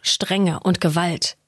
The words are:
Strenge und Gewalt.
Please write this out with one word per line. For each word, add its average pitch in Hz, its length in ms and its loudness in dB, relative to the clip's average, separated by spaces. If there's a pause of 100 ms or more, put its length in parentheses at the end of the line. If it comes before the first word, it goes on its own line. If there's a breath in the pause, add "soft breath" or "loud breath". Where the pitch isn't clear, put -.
Strenge 185 600 0
und 185 200 0
Gewalt. 170 560 -2 (120)